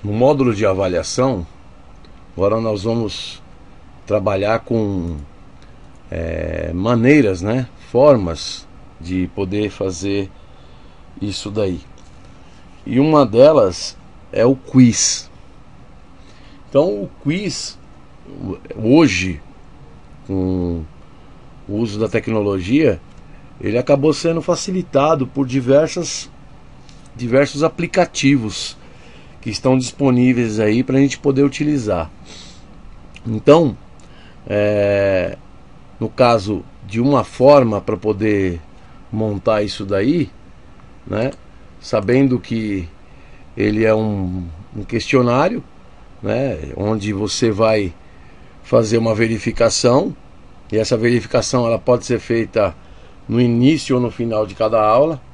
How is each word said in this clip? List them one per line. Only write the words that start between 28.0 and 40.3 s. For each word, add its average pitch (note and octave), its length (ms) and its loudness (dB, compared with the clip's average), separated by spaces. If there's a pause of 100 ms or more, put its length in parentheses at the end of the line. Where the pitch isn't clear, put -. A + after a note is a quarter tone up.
que A#2 80 -8
estão C3 280 0
disponíveis B2 840 2
aí A2 240 2
pra C3 160 0
gente C#3 180 2
poder C#3 260 0
utilizar. B2 680 -2 (1120)
Então, C3 520 4 (680)
é, G2+ 920 0 (600)
no A2+ 120 -4
caso G#2+ 520 2 (240)
de G2+ 140 -6
uma B2+ 240 2
forma B2+ 560 4
pra A2 160 -4
poder G2 640 -2 (500)
montar G#2+ 540 -2
isso G#2 220 -8
daí, A#2 440 -2 (800)